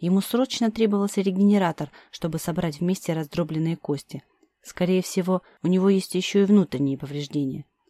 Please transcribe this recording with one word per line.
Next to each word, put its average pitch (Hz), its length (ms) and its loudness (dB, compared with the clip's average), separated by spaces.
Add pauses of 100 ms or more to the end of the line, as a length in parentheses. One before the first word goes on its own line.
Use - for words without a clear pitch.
Ему 190 160 2
срочно 233 480 -2
требовался 208 520 0
регенератор, 190 680 2 (220)
чтобы 160 260 -6
собрать 165 420 -4
вместе 175 340 -2
раздробленные 160 640 -2
кости. - 460 -8 (400)
Скорее 185 400 0
всего, 180 400 -2 (220)
у - 40 -2
него 185 220 4
есть 190 240 2
ещё 190 300 2
и - 20 4
внутренние 139 500 4
повреждения. 143 720 -6 (240)